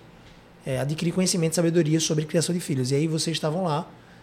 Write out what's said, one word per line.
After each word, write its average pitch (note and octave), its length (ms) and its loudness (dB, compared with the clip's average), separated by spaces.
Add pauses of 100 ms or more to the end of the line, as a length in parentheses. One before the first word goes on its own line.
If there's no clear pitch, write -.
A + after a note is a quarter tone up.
(640)
é, C3 140 -2
adquirir D#3 340 -2
conhecimento F3 420 0
e - 20 -4
sabedoria E3 420 4
sobre D#3 260 0
criação E3+ 300 0
de F3+ 60 -2
filhos. C3 320 -2
E - 20 4
aí D#3 140 2
vocês D#3 280 -2
estavam E3 280 -2
lá, D#3+ 260 -2 (320)